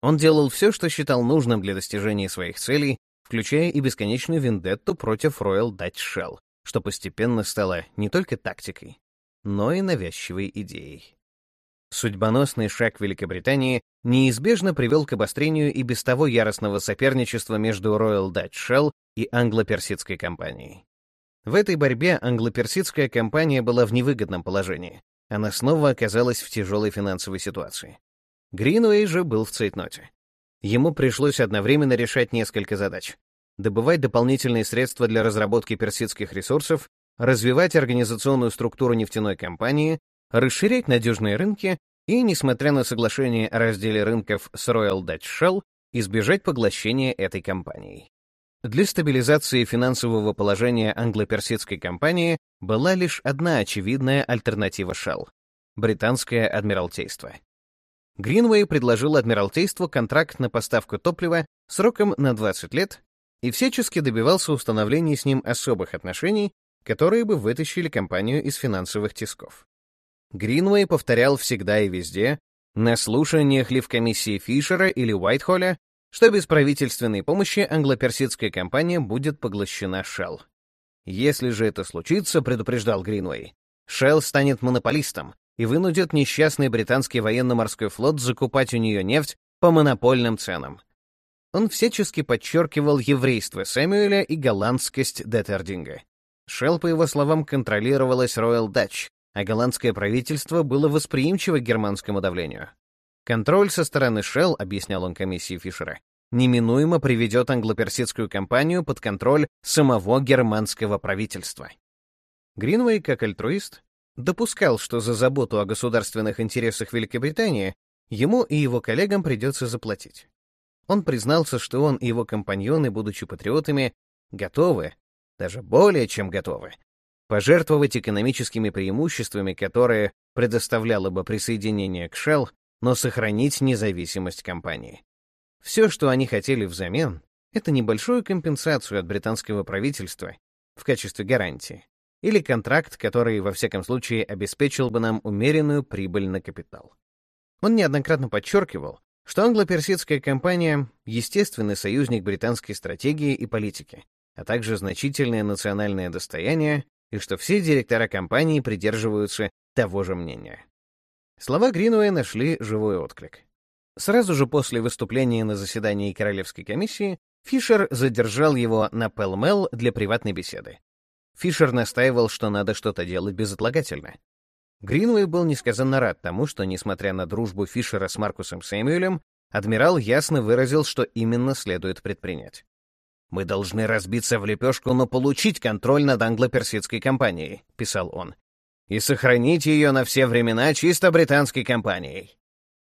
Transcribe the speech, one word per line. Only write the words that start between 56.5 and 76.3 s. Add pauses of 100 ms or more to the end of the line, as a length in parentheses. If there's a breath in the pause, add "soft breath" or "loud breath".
Гринуэй
предложил
адмиралтейству
контракт
на
поставку
топлива (220)
сроком
на
двадцать
лет (400)
и
всячески
добивался
установления
с
ним
особых
отношений, (320)
которые
бы
вытащили
компанию
из
финансовых
тисков. (680)
Гринуэй
повторял
всегда
и
везде, (380)
на
слушаниях
ли
в
комиссии
Фишера
или
Уайтхолля, (320)
что
без